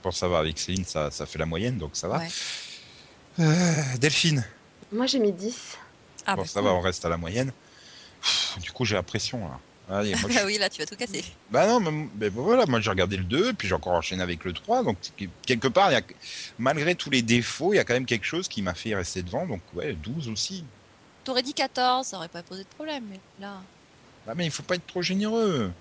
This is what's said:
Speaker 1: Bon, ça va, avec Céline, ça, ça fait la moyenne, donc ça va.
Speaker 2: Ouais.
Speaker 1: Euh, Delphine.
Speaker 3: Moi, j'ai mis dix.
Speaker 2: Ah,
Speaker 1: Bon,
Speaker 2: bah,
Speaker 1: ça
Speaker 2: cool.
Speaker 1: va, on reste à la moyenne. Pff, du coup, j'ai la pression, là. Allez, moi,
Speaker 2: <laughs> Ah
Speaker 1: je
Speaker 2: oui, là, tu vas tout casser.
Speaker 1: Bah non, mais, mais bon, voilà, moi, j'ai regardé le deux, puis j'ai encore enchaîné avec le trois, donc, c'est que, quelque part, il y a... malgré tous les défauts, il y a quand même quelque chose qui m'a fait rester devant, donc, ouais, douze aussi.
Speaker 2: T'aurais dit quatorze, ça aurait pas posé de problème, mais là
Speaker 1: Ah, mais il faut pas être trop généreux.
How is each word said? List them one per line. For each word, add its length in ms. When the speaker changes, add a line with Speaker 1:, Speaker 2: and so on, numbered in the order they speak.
Speaker 1:
Bon, 80
ça 160
va, 100
avec 200
Céline, 260
ça, 260
ça 160
fait 120
la 80
moyenne, 320
donc 160
ça 120
va. 120
Speaker 2:
Ouais. 100
Speaker 1:
Euh, 340
Delphine. 460
Speaker 3:
Moi, 140
j'ai 120
mis 140
dix. 440
Speaker 2:
Ah, 100
Speaker 1:
Bon, 60
Speaker 2:
bah, 60
Speaker 1:
ça 120
Speaker 2:
cool. 80
Speaker 1:
va, 60
on 60
reste 240
à 40
la 80
moyenne. 360
Pff, 400
du 100
coup, 140
j'ai 100
la 80
pression, 380
là. 180
Allez, 220
moi, 180
Speaker 2:
<laughs> 40
Ah 60
Speaker 1:
je 40
Speaker 2:
oui, 120
là, 120
tu 100
vas 60
tout 80
casser. 300
Speaker 1:
Bah 160
non, 140
mais, 280
mais 100
bon, 120
voilà, 240
moi, 140
j'ai 100
regardé 260
le 80
deux, 280
puis 140
j'ai 80
encore 200
enchaîné 280
avec 220
le 80
trois, 320
donc, 180
c'est 140
que, 80
quelque 220
part, 240
il 40
y 40
a... 40
malgré 360
tous 160
les 120
défauts, 500
il 40
y 40
a 40
quand 100
même 120
quelque 200
chose 200
qui 160
m'a 120
fait 200
rester 280
devant, 240
donc, 140
ouais, 200
douze 340
aussi. 360
Speaker 2:
T'aurais 180
dit 100
quatorze, 540
ça 100
aurait 120
pas 140
posé 200
de 60
problème, 420
mais 100
là 200
Speaker 1:
Ah, 80
mais 120
il 40
faut 120
pas 140
être 100
trop 160
généreux. 680